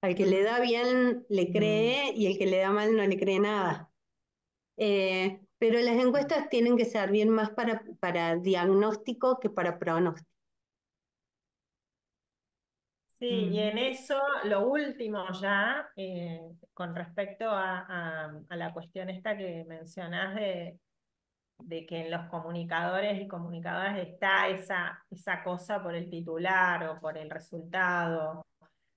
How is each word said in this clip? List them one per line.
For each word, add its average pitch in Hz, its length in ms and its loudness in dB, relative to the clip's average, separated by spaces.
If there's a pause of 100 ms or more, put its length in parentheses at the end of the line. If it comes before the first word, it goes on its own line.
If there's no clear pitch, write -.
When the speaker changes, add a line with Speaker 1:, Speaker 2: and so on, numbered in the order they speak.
Speaker 1:
Al 185 120 2
que 196 140 4
le 185 160 6
da 233 160 4
bien 247 680 4
le 190 180 4
Speaker 2:
Mm. 180 40 -2
Speaker 1:
cree 226 640 4
y 214 140 2
el 190 100 2
que 190 80 2
le 185 120 4
da 190 120 4
mal 214 260 4
no 214 120 4
le 190 100 2
cree 190 220 2
nada. 196 500 0 (880)
Eh, 190 640 2 (160)
pero 233 220 4
las 240 160 4
encuestas 277 540 4
tienen 240 280 4
que 233 80 4
servir 214 420 2
más 220 220 4
para, 220 340 -2 (160)
para 170 360 0
diagnóstico 202 1040 2
que 214 100 -2
para 175 300 -2
pronóstico. 170 500 0 (3000)
Speaker 3:
Sí, 247 60 -6
y 202 340 0
en 214 160 0
Speaker 2:
Mm. 226 40 -4
Speaker 3:
eso, 262 400 -2 (240)
lo 208 240 0
último 247 560 -4 (180)
ya, 202 540 0
eh, 175 440 -8 (340)
con 170 220 -8
respecto 196 540 -6
a, 190 300 -2 (100)
a, 160 580 -8
a 175 80 -12
la 170 180 -8
cuestión 185 360 -12
esta 190 260 -6
que 175 320 -10
mencionás 175 680 -8
de, 180 420 -6 (800)
de 165 300 -12
que 165 180 -8
en 165 60 -8
los 165 180 -8
comunicadores 175 880 -4
y 202 80 -10
comunicadoras 175 680 -6
está 190 520 0
esa, 190 600 -4
esa 175 340 -8
cosa 185 380 -4
por 170 140 -6
el 170 160 -8
titular 170 760 0
o 160 100 -10
por 156 180 -8
el 156 140 -12
resultado, 165 1120 -4 (520)